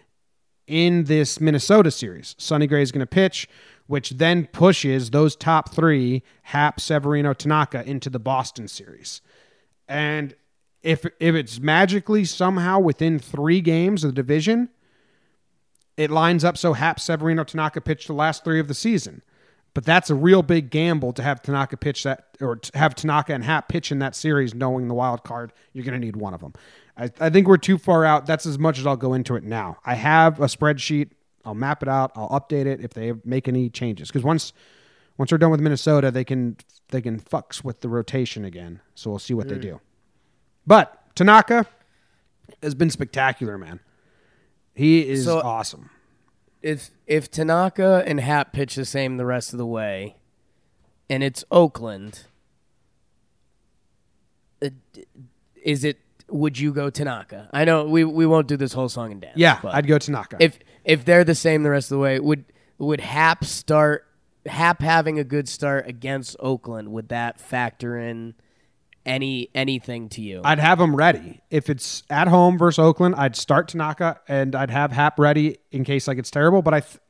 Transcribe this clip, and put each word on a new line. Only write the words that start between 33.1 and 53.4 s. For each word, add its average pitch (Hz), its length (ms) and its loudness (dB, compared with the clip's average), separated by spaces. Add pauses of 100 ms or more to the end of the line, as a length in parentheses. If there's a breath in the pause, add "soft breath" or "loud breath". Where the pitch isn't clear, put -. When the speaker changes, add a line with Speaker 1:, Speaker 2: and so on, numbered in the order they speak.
Speaker 1:
make 127 240 -4
any 127 220 -2
changes. 110 400 -8
'Cause 131 140 -4
once, 156 280 -2 (680 soft breath)
once 135 140 -2
we're 165 60 2
done 160 140 4
with 151 100 2
Minnesota, 147 480 2
they 127 140 -2
can, 123 340 -4 (320)
they 131 120 -4
can 113 180 -6
fucks - 440 -10
with 127 180 -10
the 123 80 -8
rotation 117 560 -6
again. 87 340 -16 (160)
So - 160 -10
we'll 101 80 -8
see 123 160 -6
what 113 120 -6
they 139 100 -8
Speaker 2:
Mm. 131 40 -10
Speaker 1:
do. 92 200 -12 (840)
But - 340 6 (160)
Tanaka 214 520 6 (960)
has 151 100 -6
been 160 160 2
spectacular, 131 720 -4
man. 87 200 -16 (960)
He 156 340 4
is 135 180 -2
Speaker 2:
So, 160 160 0
Speaker 1:
awesome. 113 480 -6 (720)
Speaker 2:
if, 151 300 -8 (160)
if 151 240 0
Tanaka 180 720 2
and 151 140 -2
Happ 139 340 0
pitch 135 220 -4
the 135 100 -6
same 131 320 -4
the 123 80 -4
rest 123 280 -4
of 123 60 -10
the 120 60 -4
way, 107 520 -6 (920)
and 135 140 -2
it's 135 280 -6
Oakland, 113 760 0 (2250)